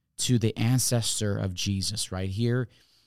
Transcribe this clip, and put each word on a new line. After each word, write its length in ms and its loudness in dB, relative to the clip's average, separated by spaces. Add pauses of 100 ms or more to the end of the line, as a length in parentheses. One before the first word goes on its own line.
(180)
to 200 2
the 180 2
ancestor 800 0
of 160 -2
Jesus, 600 -2
right? 180 -4
Here, 380 0 (380)